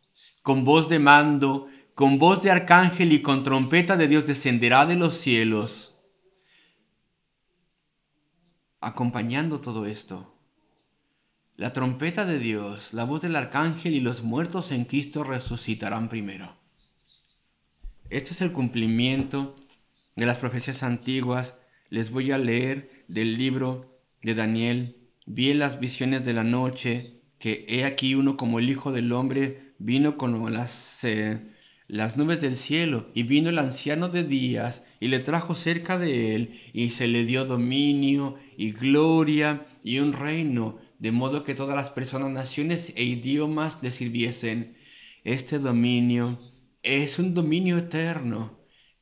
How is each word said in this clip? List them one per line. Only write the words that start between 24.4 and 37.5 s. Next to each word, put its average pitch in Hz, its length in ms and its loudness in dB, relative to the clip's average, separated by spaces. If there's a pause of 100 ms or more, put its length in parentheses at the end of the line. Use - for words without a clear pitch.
"Vi 123 240 0
en 147 100 2
las 127 200 -2
visiones 131 440 -2
de 123 80 0
la 113 120 0
noche 123 800 -2 (160)
que - 300 -4
he 123 160 0
aquí 135 300 0
uno 135 220 2
como 117 220 -2
el 120 100 0
Hijo 135 240 -4
del 120 200 -2
Hombre 135 640 -4
vino 135 380 0
con 113 360 -4
las, - 520 -8
eh, 107 500 -4 (320)
las 107 300 -4
nubes 151 240 0
del 131 160 -2
cielo, 147 580 -2
y 120 100 -2
vino 147 260 4
el 170 80 0
anciano 147 500 -2
de 175 160 -2
días, 127 600 -2 (160)
y 117 80 -2
le 131 100 2
trajo 165 360 -2
cerca 170 440 -2
de 123 360 0
él, 117 260 -4 (120)
y 117 180 -2
se 120 160 -4
le 117 180 2
dio 127 200 0
dominio, 139 920 2 (200)